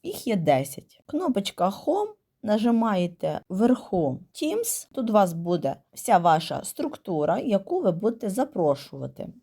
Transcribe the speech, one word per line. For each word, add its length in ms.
Їх 240
є 80
десять. 680
Кнопочка 640
Home. 380
Нажимаєте 1040
вверху 720
Teams, 600
тут 160
у 40
вас 200
буде 420
вся 240
ваша 460
структура, 760
яку 420
ви 100
будете 380
запрошувати 1000